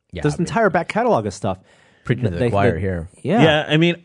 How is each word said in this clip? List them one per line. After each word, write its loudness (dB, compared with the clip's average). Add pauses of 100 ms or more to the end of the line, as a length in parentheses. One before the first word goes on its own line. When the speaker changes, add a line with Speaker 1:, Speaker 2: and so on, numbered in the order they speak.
(120)
Speaker 1:
Yeah, -10
Speaker 2:
This 0
Speaker 1:
I -14
mean, -2
Speaker 2:
entire 2
back -2
catalog 0
of -4
stuff -4 (460)
Speaker 1:
preaching -2
to 2
Speaker 2:
that -6
Speaker 1:
the 0
Speaker 2:
they, 0
Speaker 1:
choir 2
Speaker 2:
that -4
Speaker 1:
here. -4 (140)
Speaker 2:
Yeah. 2
Speaker 3:
Yeah, 4
I 0
mean, 2